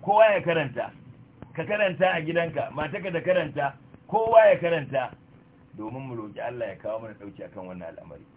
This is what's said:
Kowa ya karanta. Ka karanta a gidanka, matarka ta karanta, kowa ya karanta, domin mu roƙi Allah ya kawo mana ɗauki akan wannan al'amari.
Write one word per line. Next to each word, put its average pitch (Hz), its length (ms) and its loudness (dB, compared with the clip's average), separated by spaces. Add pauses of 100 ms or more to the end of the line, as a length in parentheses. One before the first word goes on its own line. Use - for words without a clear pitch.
Kowa 214 240 6
ya 202 160 4
karanta. 131 500 -2 (600)
Ka - 120 -6
karanta 190 480 2
a 170 80 0
gidanka, 165 520 -2
matarka 151 380 -6
ta 170 100 -4
karanta, 151 520 0 (340)
kowa 226 380 6
ya 185 140 6
karanta, 139 520 -2 (680)
domin 110 300 -10
mu 123 80 -10
roƙi 107 260 -12
Allah 120 260 -6
ya 95 80 -10
kawo 107 240 -8
mana 110 140 -14
ɗauki 101 320 -16
akan 92 220 -14
wannan 87 300 -12
al'amari. - 280 -20 (120)